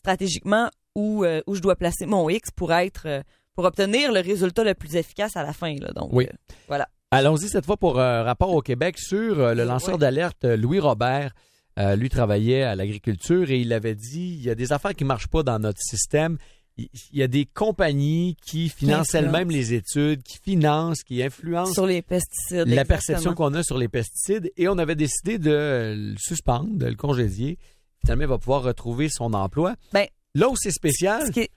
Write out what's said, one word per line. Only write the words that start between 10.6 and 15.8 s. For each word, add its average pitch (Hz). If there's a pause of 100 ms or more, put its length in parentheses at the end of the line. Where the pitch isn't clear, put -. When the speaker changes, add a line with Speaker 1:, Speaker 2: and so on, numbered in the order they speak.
Speaker 2:
Robert. 131 (460)
Euh, 101
lui 123
travaillait 117
à 113
l'agriculture 104
et 131
il 117
avait 113
dit, « 151
Il 135
y 117
a 113
des 123
affaires 196
qui 147
marchent 131
pas 160
dans 120
notre 107